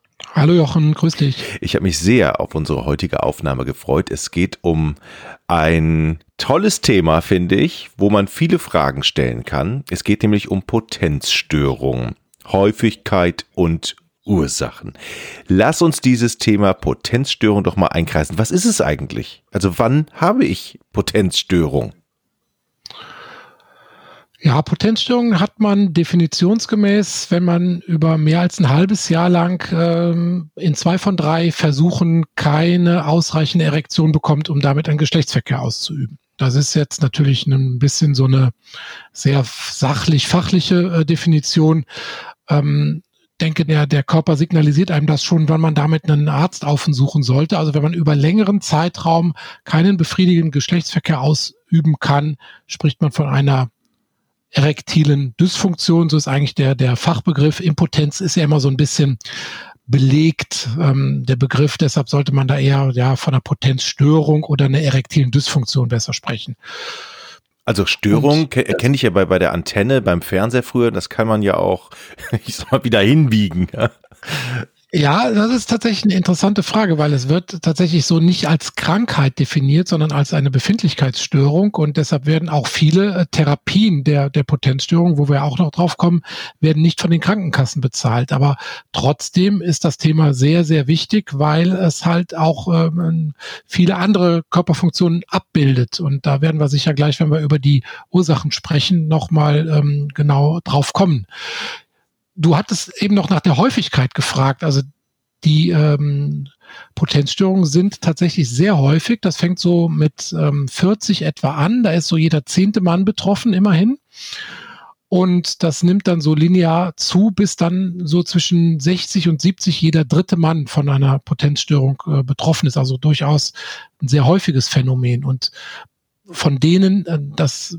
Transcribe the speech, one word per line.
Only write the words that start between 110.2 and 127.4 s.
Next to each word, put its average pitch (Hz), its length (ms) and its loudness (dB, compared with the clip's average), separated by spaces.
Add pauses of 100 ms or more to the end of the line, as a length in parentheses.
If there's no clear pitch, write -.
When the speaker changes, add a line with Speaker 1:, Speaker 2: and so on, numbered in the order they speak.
Speaker 1:
ähm, 143 280 0
vierzig 196 540 -2
etwa 147 360 -4
an. 202 260 0
Da 208 80 2
ist 165 180 0
so 165 80 0
jeder 160 300 0
zehnte 202 340 0
Mann 180 240 2
betroffen, 202 480 0
immerhin. 196 460 2 (1080)
Und 180 540 0
das 165 200 0
nimmt 185 240 2
dann 170 160 0
so 156 120 2
linear 170 600 2
zu, 202 340 2
bis 202 260 0
dann 180 500 -2
so 170 160 0
zwischen 170 580 0
sechzig 175 480 0
und 156 140 0
siebzig 180 400 0
jeder 160 240 2
dritte 170 320 0
Mann 160 280 0
von 143 220 -2
einer 135 300 2
Potenzstörung, 139 880 0
äh, 143 160 0
betroffen 139 440 0
ist. 135 120 -2
Also 131 180 -2
durchaus 147 560 0 (480)
ein 135 80 -4
sehr 139 160 2
häufiges 151 440 2
Phänomen. 127 560 0
Und 131 260 -4 (800)
von 139 280 0
denen, 185 460 4
äh, 165 120 -2 (160)
das - 440 -4